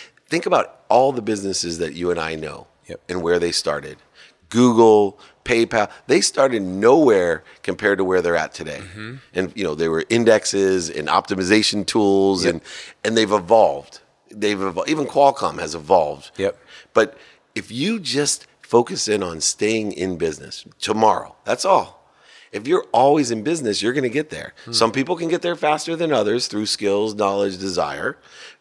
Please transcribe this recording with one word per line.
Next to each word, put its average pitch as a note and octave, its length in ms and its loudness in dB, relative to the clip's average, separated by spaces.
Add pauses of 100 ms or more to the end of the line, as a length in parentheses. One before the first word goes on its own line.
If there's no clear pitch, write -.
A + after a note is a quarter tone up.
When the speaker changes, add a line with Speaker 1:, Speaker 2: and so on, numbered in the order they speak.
(280)
Speaker 1:
Think E3+ 200 -4
about E3+ 320 0 (100)
all B2+ 220 4
the B2 100 -4
businesses G2 580 -4
that D#2+ 140 -4
you F2 160 -4
and F2 100 -2
I D#2+ 160 -6
know D#2 320 -12 (200)
Speaker 2:
Yep. - 220 -16
Speaker 1:
and F2+ 120 -4
where E2+ 160 2
they E2+ 140 0
started. D2 460 -6 (520)
Google, A2+ 680 6 (240)
PayPal, A2+ 460 0 (180)
they E3 140 4
started C3 420 0
nowhere G2 800 4 (180)
compared G2+ 380 -2
to G2 40 2
where F#2 180 0
they're E2+ 160 0
at D#2 160 -4
today. D2+ 260 -12
Speaker 2:
Mm-hmm. G#2+ 360 -16 (200)
Speaker 1:
And, F2+ 200 -4
you G#2 80 -6
know, D#2 120 -2
they E2 140 -2
were D#2+ 200 -2
indexes G2 800 2
and D2+ 180 -8
optimization G2 800 0
tools G2 600 2
Speaker 2:
Yep. E2+ 100 0
Speaker 1:
and, D#2+ 60 -12 (420)
and A2+ 140 0
they've G#2+ 140 2
evolved. F2 680 2 (300)
They've G#2 260 -2
evol-, F2+ 300 -4
even D3+ 180 -2
Qualcomm B2 540 0
has D#2+ 160 -8
evolved. D2+ 640 0
Speaker 2:
Yep. G2 200 -4 (360)
Speaker 1:
But A2 240 2 (360)
if G2+ 180 -12
you F3 280 -4
just C#3 480 -4 (140)
focus A#2+ 460 0
in G#2 140 0
on E2 200 -8
staying G#2+ 500 -2
in F2+ 260 -4
business D#2 480 -6 (140)
tomorrow, G#2+ 640 0
that's - 220 -2
all. E3+ 360 0 (500)
If G#2+ 160 -10
you're E3+ 260 0
always C3+ 380 4
in A2 120 -4
business, C3 380 -2
you're A2+ 120 0
gonna C3 160 -2
get D3 200 -4
there. - 240 -14 (100)
Speaker 2:
Hmm. A#2+ 80 -16
Speaker 1:
Some A2+ 200 2
people C3+ 260 -2
can E3 100 -6
get E3 140 -2
there F3 160 -4
faster D#3 380 -2
than D#3+ 180 -2
others A2 340 0
through G#2+ 200 -4
skills, G#2 460 -2
knowledge, G2+ 440 -2
desire, F2 600 -6 (440)